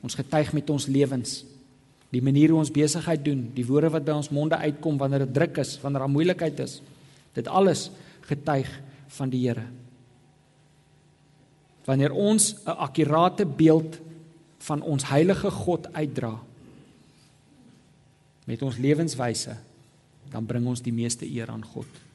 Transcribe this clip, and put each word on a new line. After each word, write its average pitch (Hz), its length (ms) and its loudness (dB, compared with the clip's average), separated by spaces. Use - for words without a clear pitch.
Ons - 160 -8
getuig 147 380 0
met 147 180 -2
ons 143 160 -4
lewens. 135 520 0
Die 127 120 0
manier 143 280 6
hoe 160 80 6
ons 156 140 -2
besigheid 151 500 0
doen, 139 300 -2
die 120 100 -4
woorde 147 300 4
wat 147 100 -2
by 147 140 0
ons 147 160 -6
monde 156 240 0
uitkom 151 420 -2
wanneer 139 240 0
dit 120 140 -4
druk 151 240 0
is, - 180 -6
wanneer 139 240 -4
daar 139 80 0
moeilikheid 160 520 2
is, - 160 -12
dit - 100 -6
alles 185 380 4
getuig 139 420 -2
van 131 160 -4
die 127 140 0
Here. 117 220 -4
Wanneer 139 260 2
ons 208 420 2
'n 160 40 -4
akkurate 160 760 2
beeld 160 520 4
van 147 240 -2
ons 139 220 0
heilige 180 460 4
God - 420 -4
uitdra 135 460 -4
met 117 160 -6
ons 127 140 -4
lewenswyse, 127 800 0
dan 110 160 -8
bring 120 200 -2
ons 123 160 -4
die 120 100 -6
meeste 117 340 -4
eer 117 240 -8
aan 110 140 -12
God. - 220 -14